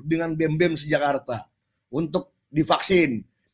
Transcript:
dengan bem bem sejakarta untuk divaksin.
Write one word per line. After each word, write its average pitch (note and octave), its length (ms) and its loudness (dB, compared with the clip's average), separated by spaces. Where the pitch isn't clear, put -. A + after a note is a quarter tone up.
dengan D#3+ 320 -2
bem D#3 180 0
bem E3 220 2
sejakarta C#3+ 720 -2
untuk D#3 460 -4
divaksin. D3+ 800 2